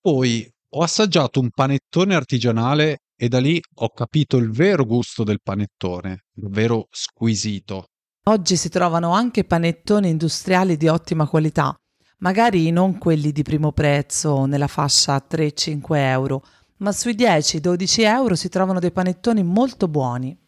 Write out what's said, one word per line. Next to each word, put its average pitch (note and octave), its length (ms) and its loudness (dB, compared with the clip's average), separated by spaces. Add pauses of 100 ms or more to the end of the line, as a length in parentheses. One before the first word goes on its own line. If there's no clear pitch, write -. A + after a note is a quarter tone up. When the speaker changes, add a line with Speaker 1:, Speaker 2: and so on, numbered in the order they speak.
Speaker 1:
Poi B2+ 500 0 (200)
ho D3+ 120 -4
assaggiato E3+ 560 0
un B2 120 0
panettone C#3+ 640 0
artigianale C3+ 880 0 (120)
e A#2+ 140 -2
da B2 100 2
lì D3+ 220 2 (140)
ho A2+ 160 -4
capito C3+ 480 0
il A#2 120 2
vero D#3 340 2
gusto A#2 400 -2
del G#2 160 -2
panettone, F#2+ 920 -6
davvero G#2+ 580 -2
squisito. G2+ 960 -6 (400)
Speaker 2:
Oggi F#3+ 320 0
si E3+ 120 -4
trovano E3+ 440 0
anche A3 320 0
panettoni E3+ 680 0
industriali E3+ 680 0
di D#3+ 120 2
ottima D#3+ 380 0
qualità, D3+ 480 0 (440)
magari F#3 520 2
non F3+ 280 2
quelli D3+ 340 0
di D3 100 -2
primo D3+ 300 0
prezzo C#3+ 720 0
nella C#3+ 220 0
fascia C#3+ 540 0
tre D#3 320 -2
cinque D3 580 -2
euro, C3 340 -2 (340)
ma G3 140 -2
sui A#3 220 -4
dieci, F3 460 2
dodici F3+ 420 0
euro A3 320 2
si F3 140 -4
trovano F#3 300 0
dei F3 140 0
panettoni F#3+ 500 0
molto G3 460 0
buoni. C3 480 -4 (120)